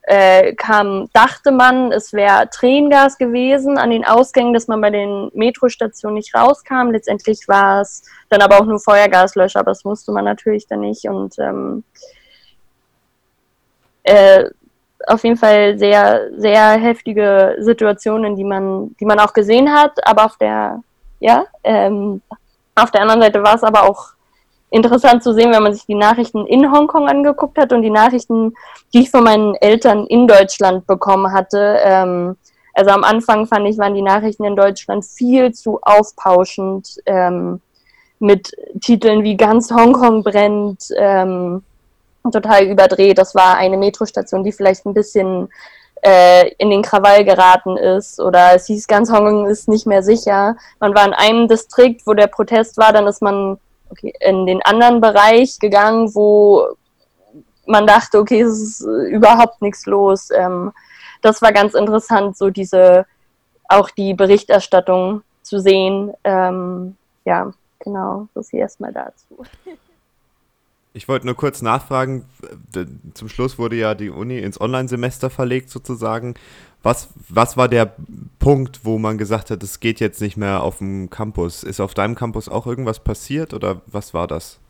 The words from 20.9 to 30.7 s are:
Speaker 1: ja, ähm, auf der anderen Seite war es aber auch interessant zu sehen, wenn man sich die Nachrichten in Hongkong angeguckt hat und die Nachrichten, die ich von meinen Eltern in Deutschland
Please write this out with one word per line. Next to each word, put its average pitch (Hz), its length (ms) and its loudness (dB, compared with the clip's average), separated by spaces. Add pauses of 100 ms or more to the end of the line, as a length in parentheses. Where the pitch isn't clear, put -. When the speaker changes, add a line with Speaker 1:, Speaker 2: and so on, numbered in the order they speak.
Speaker 1:
ja, 240 240 2 (180)
ähm, 202 580 -4 (540)
auf 240 160 2
der 202 100 2
anderen 220 200 2
Seite 208 200 2
war 214 140 4
es 226 80 -6
aber 214 260 4
auch - 200 -8 (600)
interessant 240 520 2
zu 240 120 -2
sehen, 233 180 4
wenn 214 100 4
man 208 140 0
sich - 100 -20
die 208 80 -8
Nachrichten 214 540 -2
in 269 240 2
Hongkong 294 360 0
angeguckt 285 520 -2
hat 262 120 0
und 233 120 0
die 214 80 -2
Nachrichten, 226 640 0 (360)
die 240 100 4
ich 254 100 0
von 247 120 4
meinen 214 300 2
Eltern 208 540 2
in 240 200 2
Deutschland 190 600 2